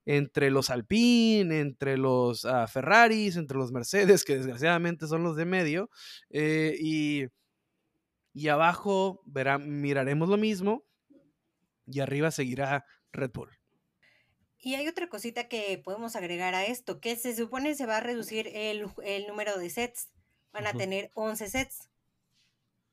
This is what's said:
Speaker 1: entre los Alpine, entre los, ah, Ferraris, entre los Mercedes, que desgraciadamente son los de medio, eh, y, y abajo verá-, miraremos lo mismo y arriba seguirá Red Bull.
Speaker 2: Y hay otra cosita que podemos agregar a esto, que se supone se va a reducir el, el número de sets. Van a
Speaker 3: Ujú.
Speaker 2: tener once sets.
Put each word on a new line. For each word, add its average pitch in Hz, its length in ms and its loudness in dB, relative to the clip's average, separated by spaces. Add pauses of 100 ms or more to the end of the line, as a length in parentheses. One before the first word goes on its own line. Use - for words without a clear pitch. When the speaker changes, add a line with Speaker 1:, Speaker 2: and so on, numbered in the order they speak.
Speaker 1:
entre 143 460 2
los 135 180 2
Alpine, 208 920 4
entre 139 360 -2
los, 127 480 2
ah, 120 220 0
Ferraris, 208 720 4
entre 143 200 -4
los 127 160 -2
Mercedes, 180 500 6
que 139 140 0
desgraciadamente 160 720 0
son 165 160 0
los 170 120 0
de 160 120 -2
medio, 180 420 0 (400)
eh, 156 500 0
y, 151 460 0 (1120)
y 151 140 -4
abajo 185 760 2
verá-, 139 320 0
miraremos 143 720 0
lo 208 80 4
mismo 214 460 -2 (1000)
y 135 160 -6
arriba 139 300 0
seguirá 139 560 -4 (260)
Red 131 220 -6
Bull. - 160 -10 (1080)
Speaker 2:
Y 262 200 -8
hay 294 120 -4
otra 349 220 -8
cosita 233 380 -8
que 208 360 -6
podemos 226 320 -8
agregar 180 380 -4
a 190 100 0
esto, 240 360 -6
que 233 160 -6
se 233 200 -6
supone 254 380 -4
se 277 100 -6
va 220 140 0
a - 20 -2
reducir 220 540 -6
el, 214 320 -6 (180)
el 202 220 -6
número 208 320 -6
de 175 100 -6
sets. 240 400 -8 (440)
Van 208 140 -8
a 208 40 -4
Speaker 3:
Ujú. 214 80 -4
Speaker 2:
tener 196 360 -4
once 220 360 -6
sets. - 400 -8 (1040)